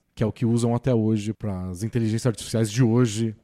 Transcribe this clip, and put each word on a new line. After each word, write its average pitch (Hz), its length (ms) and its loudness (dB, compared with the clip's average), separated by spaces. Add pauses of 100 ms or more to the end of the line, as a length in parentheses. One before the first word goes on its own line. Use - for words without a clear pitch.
(140)
que - 80 -6
é 113 40 2
o 104 40 -2
que 120 160 -2
usam 117 300 2
até 127 180 0
hoje 110 380 0
para 92 380 -6
as 90 120 -8
inteligências 113 440 -2
artificiais 113 440 0
de 123 140 2
hoje 113 600 2